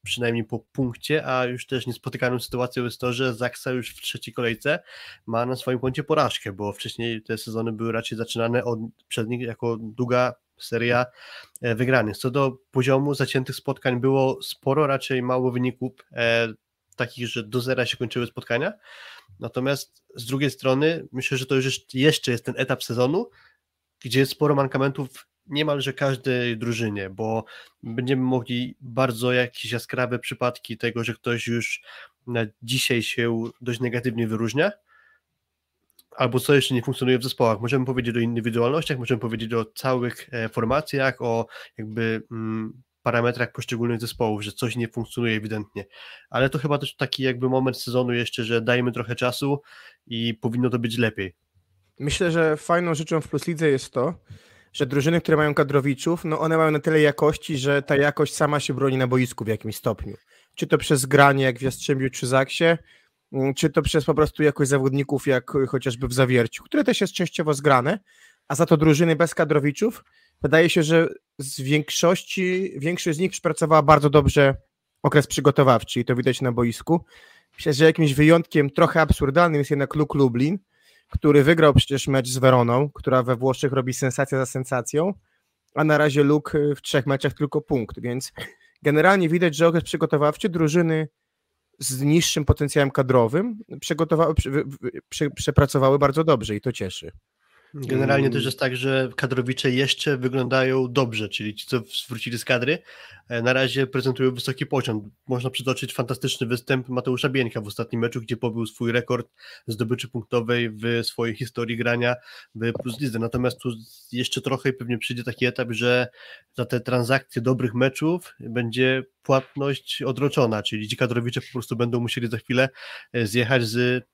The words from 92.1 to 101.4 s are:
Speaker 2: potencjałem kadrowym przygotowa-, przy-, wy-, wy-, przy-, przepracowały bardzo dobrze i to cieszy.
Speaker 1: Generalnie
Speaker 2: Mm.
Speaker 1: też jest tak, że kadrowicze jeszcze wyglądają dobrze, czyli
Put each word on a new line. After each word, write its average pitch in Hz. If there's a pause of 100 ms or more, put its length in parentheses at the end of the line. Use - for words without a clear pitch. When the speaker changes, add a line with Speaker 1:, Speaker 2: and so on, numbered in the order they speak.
Speaker 2:
potencjałem 139
kadrowym 135 (220)
przygotowa-, 160
przy-, -
wy-, 143 (160)
wy-, - (180)
przy-, 147
przepracowały 139
bardzo 143
dobrze 110
i 101
to 127
cieszy. 92 (640)
Speaker 1:
Generalnie 135
Speaker 2:
Mm. 127
Speaker 1:
też 131
jest 131
tak, 127
że 131
kadrowicze 127
jeszcze 135
wyglądają 131
dobrze, 110
czyli 107